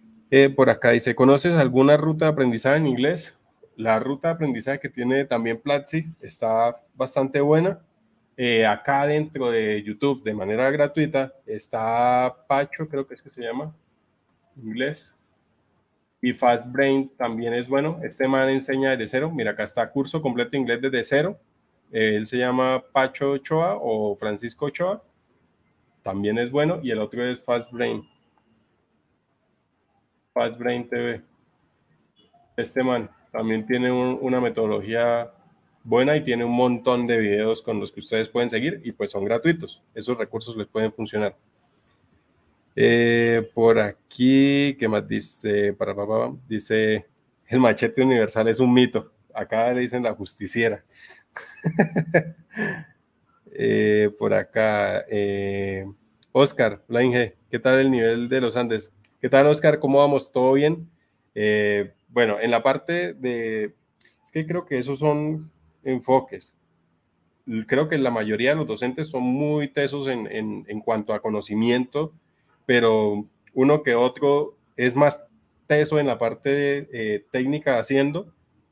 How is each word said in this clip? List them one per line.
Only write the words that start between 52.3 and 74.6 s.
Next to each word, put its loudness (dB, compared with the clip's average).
Eh, 2
por 0
acá, 0
eh, -4
Oscar 2
Lange, 0
¿qué -4
tal 4
el 4
nivel 0
de 0
los -2
Andes? -4
¿Qué -4
tal, 6
Oscar? 4
¿Cómo 2
vamos? 2
¿Todo 4
bien? 2
Eh, 0
bueno, 2
en 0
la 2
parte -2
de, -6
es -20
que -6
creo -6
que -4
esos -6
son -2
enfoques. 0
Creo 2
que 0
la 0
mayoría 0
de 0
los -4
docentes -6
son -4
muy 0
tesos -4
en, -6
en, -8
en -8
cuanto -2
a -4
conocimiento, -2
pero 2
uno 4
que 2
otro 0